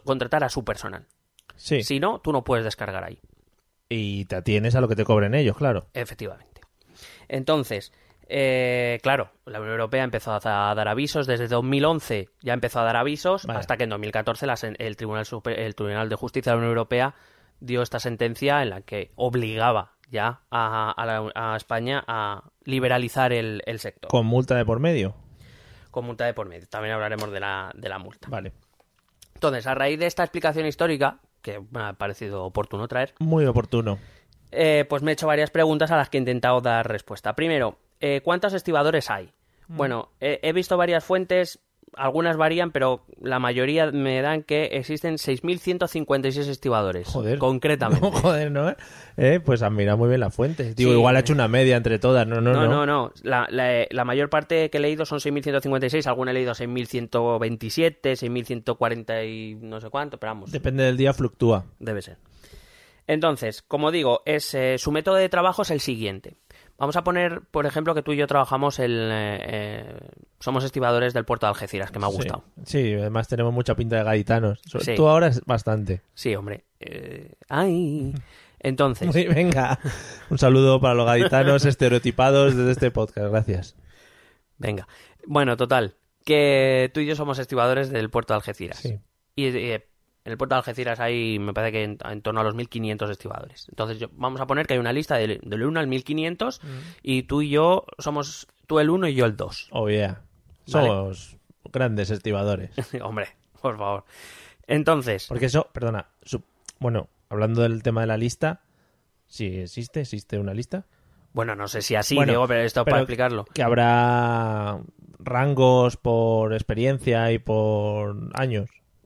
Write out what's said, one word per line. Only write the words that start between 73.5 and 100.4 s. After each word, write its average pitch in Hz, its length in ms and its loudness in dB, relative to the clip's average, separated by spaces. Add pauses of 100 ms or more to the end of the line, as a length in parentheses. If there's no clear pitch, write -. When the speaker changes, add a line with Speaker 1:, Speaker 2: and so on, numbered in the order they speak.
Speaker 2:
mucha 120 220 0
pinta 117 220 -2
de 110 60 0
gaditanos. 110 640 2
So-, - 140 -8
Speaker 1:
Sí. 117 160 -2
Speaker 2:
tú 156 120 6
ahora 160 200 6
es 123 180 2
bastante. 107 560 -2 (120)
Speaker 1:
Sí, 110 220 -4
hombre. 101 280 -10 (160)
Eh, - 540 -14 (160)
ay. 151 640 -2 (240)
Speaker 2:
<laughs> - 220 -20
Speaker 1:
Entonces. 135 540 0
Speaker 2:
Sí, 175 140 4
venga. 139 520 2 (500)
Un 139 80 0
saludo 131 420 8
para 131 140 4
los 120 120 4
gaditanos 135 600 4
Speaker 1:
<laughs> - 0 -
Speaker 2:
estereotipados 131 920 4
desde 123 160 4
este 123 200 2
podcast. 104 400 -2
Gracias. 101 440 0 (840)
Speaker 1:
Venga. 104 300 -6 (380)
Bueno, 143 320 2
total, 123 380 2 (300)
que 135 680 4
tú 156 60 -4
y 147 80 -2
yo 151 80 -2
somos 143 240 -4
estibadores 127 500 0
del 110 200 -2
puerto 120 240 -2
de 107 40 2
Algeciras. 98 400 -8
Speaker 2:
Sí. 107 220 -8 (360)
Speaker 1:
Y, 139 120 -2
eh, 117 400 -4 (360)
en 113 100 -12
el 113 40 -8
puerto 131 160 -2
de 131 60 2
Algeciras 120 400 -4
hay, 117 400 -2
me 101 120 -4
parece 110 200 -2
que 107 120 -2
en, 104 140 -8 (100)
en 107 140 -10
torno 110 200 -2
a - 20 2
los 107 100 0
mil 117 160 -8
quinientos 107 400 -4
estibadores. - 600 -14
Entonces, 110 280 -6
yo, 110 140 -10
vamos 131 280 -4
a 131 60 -4
poner 139 220 0
que 135 80 2
hay 123 40 2
una 120 140 0
lista 147 240 -2
del, 107 260 0
del 107 200 -6
uno 160 160 0
al 147 80 -2
mil 131 160 -2
quinientos 170 580 -4
Speaker 2:
Mm. 151 60 -16 (340)
Speaker 1:
y 131 220 0
tú 143 180 -2
y 147 80 -2
yo 165 380 4 (100)
somos 147 480 -6 (220)
tú 156 120 4
el 151 120 6
uno 185 160 2
y 139 80 0
yo 123 100 4
el 110 100 2
dos. - 360 -10
Speaker 2:
Oh, 107 180 -2
yeah. 104 320 0 (500)